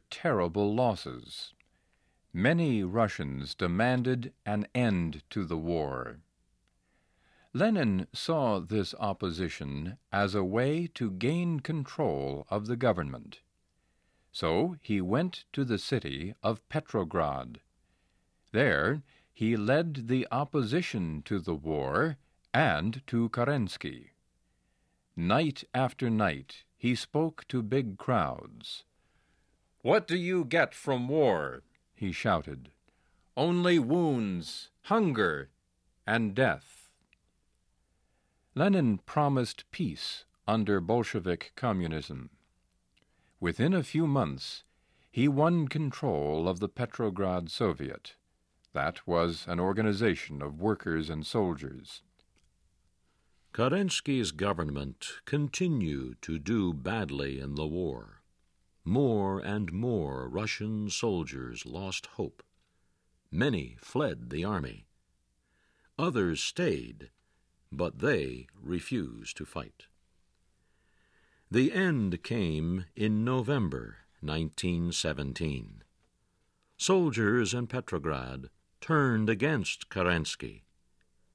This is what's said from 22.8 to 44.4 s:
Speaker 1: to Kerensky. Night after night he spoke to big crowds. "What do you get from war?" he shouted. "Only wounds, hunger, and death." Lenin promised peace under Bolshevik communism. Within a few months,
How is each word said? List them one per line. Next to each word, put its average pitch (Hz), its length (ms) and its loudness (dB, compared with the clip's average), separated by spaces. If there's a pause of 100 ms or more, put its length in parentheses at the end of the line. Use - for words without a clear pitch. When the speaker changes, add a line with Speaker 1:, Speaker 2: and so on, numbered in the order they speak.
Speaker 1:
to 117 220 2
Kerensky. 110 800 -2 (1040)
Night 127 480 2 (100)
after 127 380 0
night 95 540 0 (120)
he 120 160 2
spoke 156 540 -2
to 123 160 -2
big 110 340 -2
crowds. - 880 -2 (960)
"What 175 260 4
do 170 80 0
you 180 300 0
get 156 300 2
from 127 320 -2
war?" 92 560 2 (320)
he 98 160 -4
shouted. 78 600 0 (640)
"Only 175 440 4
wounds, 120 920 2 (140)
hunger, 110 680 2 (560)
and 107 300 2
death." 110 400 0 (1800)
Lenin 147 440 4
promised 139 720 0
peace - 540 -6 (220)
under 101 340 4
Bolshevik 92 760 0
communism. 80 720 -2 (1120)
Within 113 340 2
a 175 100 2
few 165 240 0
months, 101 560 -2 (480)